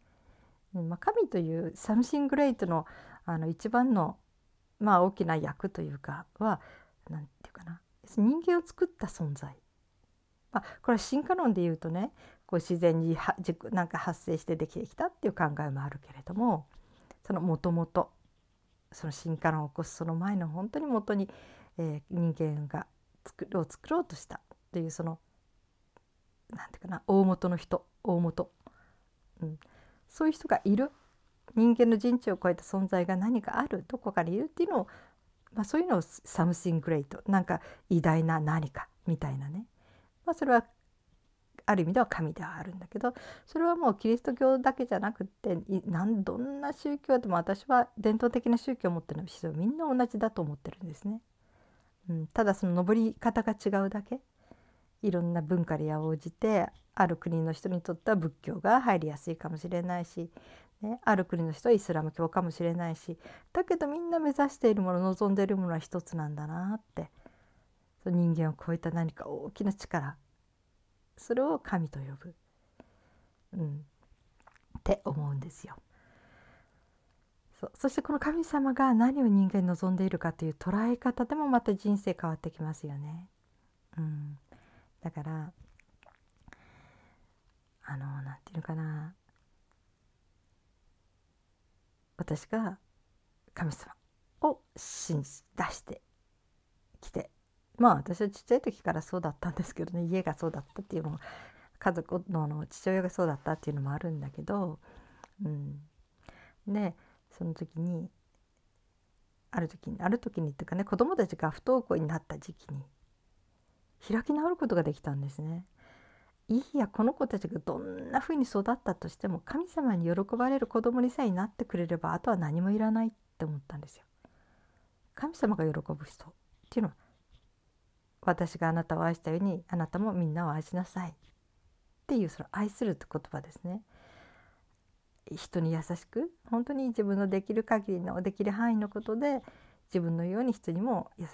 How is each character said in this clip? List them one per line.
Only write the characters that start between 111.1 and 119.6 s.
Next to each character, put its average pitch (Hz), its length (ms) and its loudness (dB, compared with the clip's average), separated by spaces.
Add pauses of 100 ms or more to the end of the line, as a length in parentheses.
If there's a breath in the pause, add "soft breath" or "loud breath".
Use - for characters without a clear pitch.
た 226 140 0
ち 156 80 -8
が 160 160 -2
不 - 120 -18
登 254 220 2
校 180 80 0
に 160 140 0
な 165 80 -2
っ 156 100 -4
た 156 140 -10
時 170 120 -16
期 - 220 -20
に、 139 80 -8 (1300)
開 226 160 0
き - 80 0
直 302 160 2
る 359 80 0
こ 294 100 0
と 214 80 0
が 175 80 4
で 156 100 0
き - 80 -12
た 143 140 -4
ん 143 60 -4
で 139 100 -4
す 139 100 -12
ね。 165 240 -8 (840 soft breath)
い 220 100 2
い 262 60 0 (100)
や、 233 140 2
こ 214 160 0
の 254 100 2
子 269 140 -2
た 202 100 -4
ち 202 80 -6
が - 140 -6
ど - 180 -4
ん 185 320 -10
な - 100 0
風 - 140 -4
に 285 80 2
育 202 260 0
っ 240 140 2
た 185 140 -2
と - 100 -10
し - 80 -10
て - 140 -6
も、 175 160 -2
神 339 240 -4